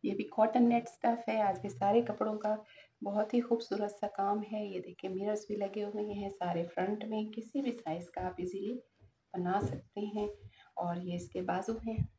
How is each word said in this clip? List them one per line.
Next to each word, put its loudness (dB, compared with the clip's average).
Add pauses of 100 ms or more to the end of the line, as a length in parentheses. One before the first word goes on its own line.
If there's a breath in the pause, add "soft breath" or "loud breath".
ये 0
भी -2
cotton 4
net 4
stuff 0
है। 2
आज 2
के -6
सारे 6
कपड़ों 0
का 0 (460 loud breath)
बहुत 0
ही 8
खूबसूरत 2
सा -4
काम 0
है। -4
ये -4
देखिए, -8
mirrors -2
भी -2
लगे -2
हुए -4
हैं -4
सारे 0
front -2
में, -2
किसी -4
भी 0
size -6
का -6
आप -4
easily -4 (600)
बना 2
सकते -4
हैं। 0 (480 loud breath)
और -2
ये -4
इसके -4
बाजू -2
हैं -4 (220)